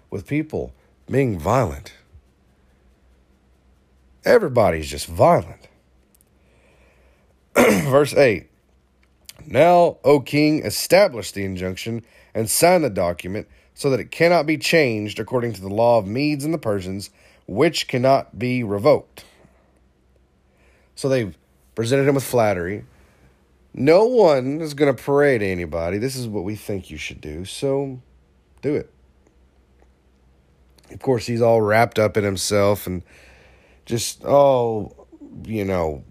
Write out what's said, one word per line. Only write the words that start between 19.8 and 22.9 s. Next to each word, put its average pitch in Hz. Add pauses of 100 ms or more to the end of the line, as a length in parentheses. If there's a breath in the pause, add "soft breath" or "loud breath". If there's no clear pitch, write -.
So -
they've 120 (380)
presented 135
him 139
with 135
flattery. 104 (880 soft breath)